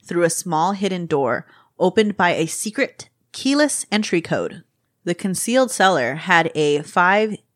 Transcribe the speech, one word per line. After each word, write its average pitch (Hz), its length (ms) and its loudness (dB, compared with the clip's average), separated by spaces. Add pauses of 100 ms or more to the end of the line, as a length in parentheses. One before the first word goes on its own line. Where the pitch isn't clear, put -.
through 175 200 -2
a 165 60 4
small 165 440 -2
hidden 185 340 -4
door 139 400 -2 (320)
opened 196 380 0
by 175 140 2
a 165 160 -2
secret - 640 -6 (220)
keyless 285 600 0
entry 202 300 0
code. 143 420 -6 (400)
The 175 120 -4
concealed 233 560 0
cellar 151 440 2
had 165 380 2
a 147 300 2
five 196 540 2 (180)